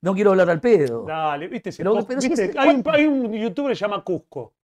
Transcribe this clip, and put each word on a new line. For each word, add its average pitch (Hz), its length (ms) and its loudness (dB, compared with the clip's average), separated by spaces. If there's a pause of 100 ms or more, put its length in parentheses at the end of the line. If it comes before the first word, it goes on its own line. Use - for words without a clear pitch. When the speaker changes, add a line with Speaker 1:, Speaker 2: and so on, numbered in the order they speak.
Speaker 1:
no 185 120 0
quiero 202 160 0
hablar 185 200 4
al 165 100 0
pedo. 139 440 2
Speaker 2:
Dale, 156 440 -4
viste, 233 240 -8
se - 100 -16
Speaker 1:
Pero, 196 120 2
Speaker 2:
co-, 233 120 -2
Speaker 1:
pero 262 140 -4
si 262 80 -2
Speaker 2:
viste, 233 180 0
Speaker 1:
es, 294 100 -6
Speaker 2:
hay 277 140 4
un, 269 120 2
Speaker 1:
¿cuál? 311 140 0
Speaker 2:
hay 294 100 4
un 262 260 0
youtuber 233 400 -4
que 196 40 -2
se - 60 -8
llama 202 200 -4
Cusco. 143 500 -8 (120)